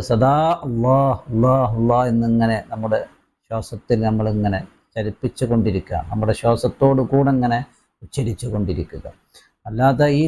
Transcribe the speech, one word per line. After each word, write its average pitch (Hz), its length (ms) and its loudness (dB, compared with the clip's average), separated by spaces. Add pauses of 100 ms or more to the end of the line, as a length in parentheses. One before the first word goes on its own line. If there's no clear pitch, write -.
സദാ 127 340 2 (240)
അല്ലാഹ്, 131 640 0
അല്ലാഹ്, 127 500 2
അല്ലാഹ് 120 340 2
എന്നിങ്ങനെ 117 580 2
നമ്മുടെ 110 340 -2 (500)
ശ്വാസത്തിൽ 113 500 -4
നമ്മളിങ്ങനെ 107 580 0 (320)
ചലിപ്പിച്ചു 110 540 -6
കൊണ്ടിരിക്കുക, 101 600 0
നമ്മുടെ 107 300 -2
ശ്വാസത്തോടു 131 680 0
കൂടെ 139 280 2
ഇങ്ങനെ 123 280 0 (440)
ഉച്ചരിച്ചു 117 440 -6
കൊണ്ടിരിക്കുക. 92 600 -4 (600)
അല്ലാതെ 127 460 2
ഈ 143 160 2